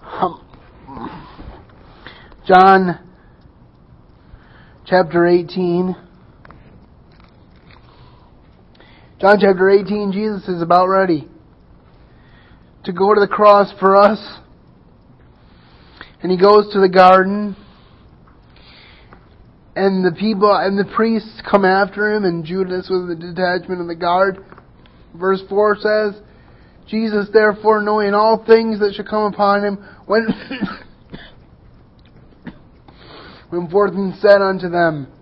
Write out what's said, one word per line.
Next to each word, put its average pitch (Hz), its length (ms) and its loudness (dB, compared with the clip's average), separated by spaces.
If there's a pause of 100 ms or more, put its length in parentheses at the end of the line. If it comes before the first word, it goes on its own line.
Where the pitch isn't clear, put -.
Um, - 380 -8 (2000)
John 190 540 4 (1900)
chapter 170 400 0
eighteen. 175 720 -2 (3250)
John 202 200 4
chapter 190 300 2
eighteen, 202 420 0
Jesus 202 380 -6
is 175 120 -6
about 175 260 2
ready 185 420 -2 (1500)
to 196 80 -8
go 196 220 2
to 202 80 4
the 202 60 2
cross 202 520 4
for 190 160 2
us. 202 440 2 (1800)
And 170 100 -6
he 185 60 0
goes 208 340 4
to 202 80 -2
the 190 80 4
garden. 190 680 4 (2250)
And 190 300 -2
the 175 120 0
people 208 380 0
and 190 220 -2
the 202 80 -2 (100)
priests 226 540 -4
come 196 160 2
after 202 480 0
him, 214 100 -4
and 170 220 -4
Judas 180 440 -6
with 180 200 -4
the 170 60 -8
detachment 180 680 -6
of 170 60 -8
the 170 80 -10
guard. 180 420 0 (760)
Verse 190 360 -2
four 208 260 0
says, 214 460 -4 (680)
"Jesus 214 460 -4
therefore, 214 480 2
knowing 208 320 -2
all 220 320 2
things 226 340 2
that 202 140 -2
should 202 140 -12
come 214 260 -4
upon 202 320 0
him, 202 180 -6 (240)
went, 220 220 -2 (2250)
<coughs> - 80 -18 (1000)
went 170 200 -8
forth 196 220 0
and 190 220 -6
said 202 260 2
unto 185 280 -4
them 165 380 -2 (140)